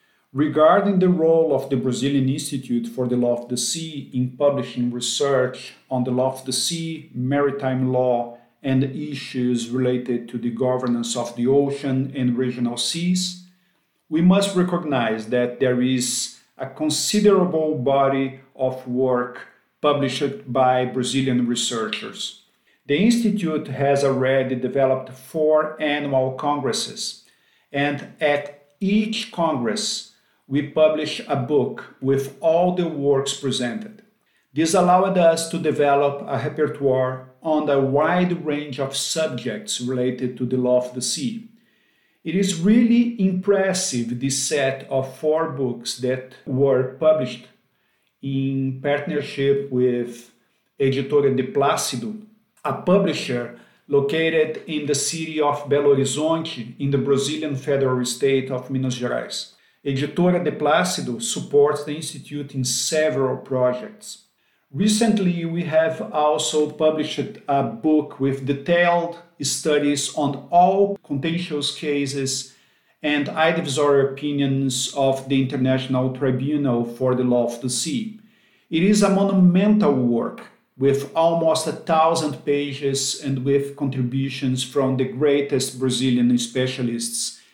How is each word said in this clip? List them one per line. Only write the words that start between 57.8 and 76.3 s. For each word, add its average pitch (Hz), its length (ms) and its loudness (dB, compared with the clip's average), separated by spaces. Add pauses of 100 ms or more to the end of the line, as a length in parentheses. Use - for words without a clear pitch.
state 135 440 0
of 127 200 -8
Minas 131 280 -2
Gerais. 120 540 -6 (320)
Editora 151 580 0
de 156 80 0
Plácido 147 720 0
supports 143 640 2
the 147 100 -6
institute 147 600 -10
in 131 100 -2
several 135 720 0
projects. 123 880 -4 (460)
Recently, 196 760 2
we 165 160 -2
have 160 500 0
also 151 560 2
published 156 680 -2 (100)
a 139 140 2
book 143 580 0
with 135 240 -2
detailed 170 720 2 (240)
studies 143 760 0
on - 340 -4
all 196 540 4
contentious 151 680 -4
cases 139 800 -4 (480)
and 147 260 0
advisory 147 840 2
opinions 139 800 -2
of 135 340 0
the 135 120 2
International 131 720 0
Tribunal 135 720 0